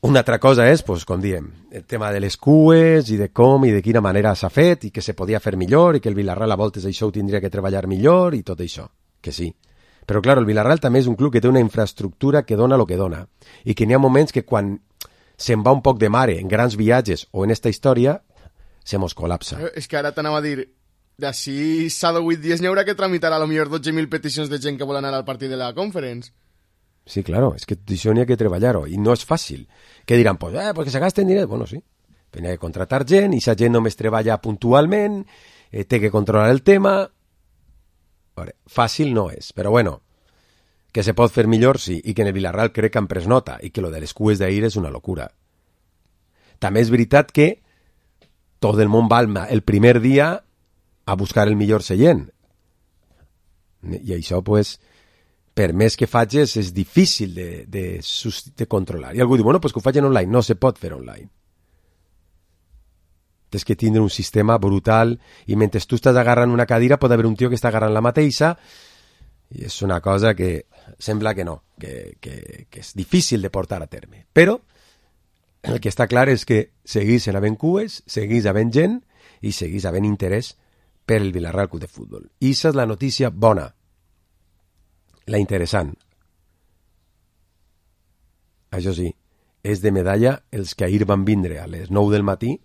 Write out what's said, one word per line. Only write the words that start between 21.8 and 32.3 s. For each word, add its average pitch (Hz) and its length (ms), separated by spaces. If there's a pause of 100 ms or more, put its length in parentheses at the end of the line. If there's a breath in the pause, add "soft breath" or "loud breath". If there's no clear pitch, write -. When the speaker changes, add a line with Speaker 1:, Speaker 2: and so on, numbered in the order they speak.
Speaker 2:
set 170 260
o 170 60
vuit 165 180
dies 165 220
n'hi 180 80
haurà 196 160
que 202 100
tramitar 175 380
a 156 80
lo 156 80
millor 156 180
dotze 156 240
mil 156 160
peticions 147 400
de 139 140
gent 143 160
que 139 80
vol 139 100
anar 139 160
al 135 140
partit 135 240
de 131 80
la 123 160
Conference. 147 560 (800)
Speaker 1:
Sí, 101 160
claro, 110 320
és - 120
que 98 80
això 101 360
n'hi 120 120
ha 117 40
que 123 80
treballar-ho 101 520
i 87 120
no 107 120
és 117 160
fàcil. 71 380 (420 soft breath)
Que 120 80
diran, 107 240
pues, 87 160
eh, 202 200
perquè 139 160
se 135 80
gasten 185 280
diners. 190 200
Bueno, 117 180
sí, 104 100 (560)